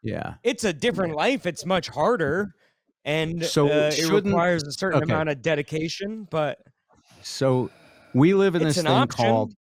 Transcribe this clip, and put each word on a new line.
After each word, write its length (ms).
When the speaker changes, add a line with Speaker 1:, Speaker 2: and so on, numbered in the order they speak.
Speaker 1:
Yeah. 420
Speaker 2:
It's 200
a 80
different 400
Speaker 1:
Yeah. 20
Speaker 2:
life, 320
it's 200
much 220
harder, 640
and, 380
Speaker 1:
So 100
Speaker 2:
uh, 320
it 100
Speaker 1:
shouldn't, 0
Speaker 2:
requires 580
a 80
certain 300
Speaker 1:
okay. 0
Speaker 2:
amount 280
of 120
dedication, 880
but 300
Speaker 1:
So 500
we 220
live 200
in 80
Speaker 2:
it's 0
Speaker 1:
this 140
Speaker 2:
an 100
Speaker 1:
thing 200
called, 460
Speaker 2:
option. 80